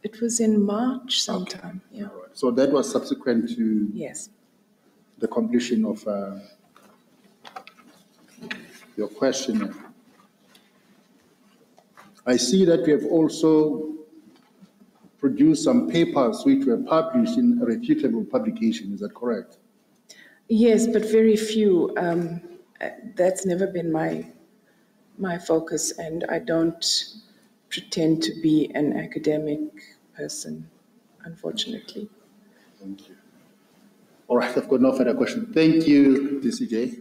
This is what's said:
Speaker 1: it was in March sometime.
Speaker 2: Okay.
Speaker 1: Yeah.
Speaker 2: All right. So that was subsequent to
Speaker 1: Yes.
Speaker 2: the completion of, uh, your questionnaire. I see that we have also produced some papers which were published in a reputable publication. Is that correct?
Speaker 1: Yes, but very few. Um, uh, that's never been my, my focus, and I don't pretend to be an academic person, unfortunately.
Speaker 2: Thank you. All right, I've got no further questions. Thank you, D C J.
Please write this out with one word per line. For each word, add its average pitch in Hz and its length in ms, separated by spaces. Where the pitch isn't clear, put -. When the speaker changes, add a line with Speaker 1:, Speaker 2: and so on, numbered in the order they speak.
Speaker 1:
it - 180
was 226 180
in 220 240
March 233 560
sometime. 180 680
Speaker 2:
Okay. 208 120
Speaker 1:
Yeah. 202 80
Speaker 2:
All - 120
right. - 120
So 123 180
that 131 200
was 131 200
subsequent 117 640
to 107 360
Speaker 1:
Yes. - 380
Speaker 2:
the 113 100
completion 117 560
of, 107 240
uh, 98 280
your 104 120
questionnaire. 113 680
I 127 80
see 190 300
that 165 200
we 156 60
have 139 140
also 156 920
produced 143 460
some 123 260
papers 139 560
which 135 200
were 117 120
published 131 600
in 120 240
a 120 40
reputable 117 600
publication. 110 680
Is 95 60
that 101 160
correct? 120 420
Speaker 1:
Yes, 226 360
but 208 240
very 220 280
few. 202 600
Um, 170 440
uh, - 80
that's 185 300
never 185 220
been 170 240
my, 160 340
my 185 200
focus, 160 600
and 165 320
I 165 100
don't 165 460
pretend 160 540
to - 80
be 156 320
an 147 240
academic 151 600
person, 156 540
unfortunately. 208 840
Speaker 2:
Thank 98 280
you. - 60
All 123 100
right, 120 200
I've - 120
got 131 100
no 131 140
further 120 200
questions. - 400
Thank 160 340
you, 139 540
D 120 100
C 120 160
J. 117 180